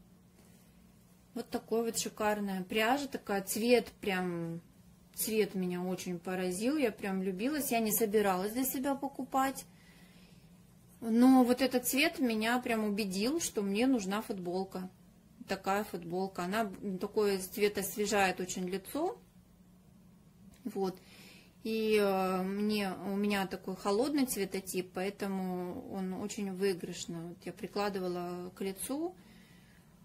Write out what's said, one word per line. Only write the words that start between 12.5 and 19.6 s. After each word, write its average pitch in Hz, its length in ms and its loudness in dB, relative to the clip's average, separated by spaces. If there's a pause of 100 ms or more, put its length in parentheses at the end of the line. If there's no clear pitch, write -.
прям 226 240 0
убедил, 208 560 0
что - 220 -2
мне 202 240 2
нужна 208 340 2
футболка. 185 680 -6 (580)
Такая 196 360 -2
футболка. 180 600 -4
Она, 208 260 -2 (120)
м, 190 160 -6
такой 202 400 2
цвет 202 400 0
освежает 196 640 2
очень 185 280 -4
лицо. 285 500 -4 (1500)